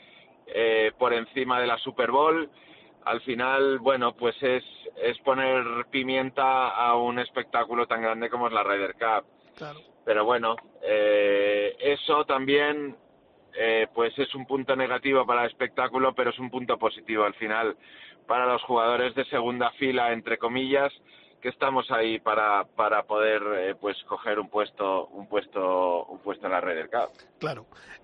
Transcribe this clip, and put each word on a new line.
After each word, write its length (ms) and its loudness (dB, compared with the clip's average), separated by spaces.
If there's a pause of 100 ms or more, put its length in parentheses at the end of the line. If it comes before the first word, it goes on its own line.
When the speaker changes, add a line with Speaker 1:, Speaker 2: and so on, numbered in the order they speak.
(480)
Speaker 1:
eh, 500 2
por 160 2
encima 460 -2
de 80 0
la 100 0
Super 320 -2
Bowl. 400 2 (540)
Al 160 -2
final, 580 0
bueno, 380 2
pues 260 -2
es, 220 0 (320)
es 240 -2
poner 420 2 (280)
pimienta 800 0
a 260 2
un 240 0
espectáculo 640 -2
tan 160 -2
grande 280 -2
como 180 0
es 40 -12
la 120 2
Ryder 300 -2
Cup. 320 0 (280)
Speaker 2:
Claro. 240 -14 (260)
Speaker 1:
Pero 200 2
bueno, 320 2 (260)
eh, 960 2
eso 460 0
también, 720 0 (600)
eh, 380 2
pues 240 0
es 160 -4
un 120 -12
punto 280 -2
negativo 500 0
para 200 2
el 60 0
espectáculo, 640 -2
pero 160 0
es 80 -6
un 120 -8
punto 280 -4
positivo 460 0
al 100 0
final 420 -2 (500)
para 200 2
los 160 2
jugadores 520 0
de 120 -4
segunda 460 -2
fila, 400 0
entre 260 -4
comillas, 520 0 (520)
que 80 -6
estamos 400 -2
ahí 300 0
para, 440 2 (100)
para 280 2
poder, 400 0 (160)
eh, 200 -2
pues, 300 -6
coger 300 -4
un 100 -4
puesto, 600 -2
un 200 -18
puesto, 800 0
un 140 -16
puesto 260 -8
en 60 -2
la 100 2
Ryder 260 -4
Cup. 220 -2 (280)
Speaker 2:
Claro. 280 -8 (380)